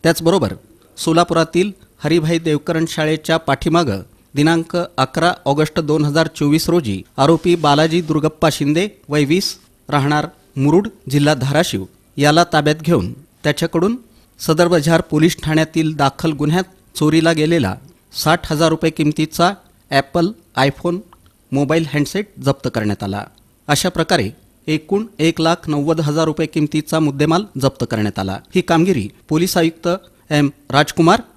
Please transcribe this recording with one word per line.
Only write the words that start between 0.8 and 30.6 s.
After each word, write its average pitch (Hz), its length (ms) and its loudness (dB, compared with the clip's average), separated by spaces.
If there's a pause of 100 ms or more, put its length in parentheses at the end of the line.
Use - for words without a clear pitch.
सोलापुरातील 170 760 0 (320)
हरिभाई 165 340 0
देवकरण 160 500 -2
शाळेच्या 160 480 -2
पाठीमागं 151 640 0 (340)
दिनांक 165 420 0
अकरा 175 560 -2 (120)
ऑगस्ट 151 360 0
दोन 151 240 0
हजार 156 220 0
चोवीस 151 420 0
रोजी 127 340 0 (140)
आरोपी 160 380 2
बालाजी 156 460 2
दुर्गप्पा 156 520 0
शिंदे, 151 360 -2 (200)
वय 147 160 0
वीस, 170 320 -2 (320)
राहणार 147 380 0 (300)
मुरुड, 160 320 2 (220)
जिल्हा 143 240 4
धाराशिव 135 500 -2 (320)
याला 151 360 4
ताब्यात 151 240 2
घेऊन 147 360 0
त्याच्याकडून 170 840 -4 (440)
सदर 170 280 2
बझार 165 320 2
पोलीस 156 420 0
ठाण्यातील 156 540 -2
दाखल 143 360 -2
गुन्ह्यात 151 320 -2 (300)
चोरीला 160 380 2
गेलेला 156 420 0 (500)
साठ 165 280 0
हजार 160 160 2
रुपये 160 220 0
किमतीचा 156 640 0 (380)
ॲपल 156 380 0 (300)
iPhone 143 400 -2 (540)
मोबाईल 147 400 0
हँडसेट 151 340 -2 (180)
जप्त 135 300 -2
करण्यात 104 280 -4
आला. 101 220 -6 (440)
अशा 147 200 0
प्रकारे 160 400 -2 (380)
एकूण 160 380 -4 (140)
एक 160 220 0
लाख 165 280 -2
नव्वद 151 320 -2
हजार 147 240 0
रुपये 156 220 -2
किमतीचा 156 520 -2
मुद्देमाल 156 460 0 (180)
जप्त 131 280 0
करण्यात 107 280 -2
आला. 98 200 -4 (160)
ही 180 60 4
कामगिरी 165 480 0 (200)
पोलीस 165 280 0
आयुक्त 165 320 -2 (420)
एम 147 200 2 (200)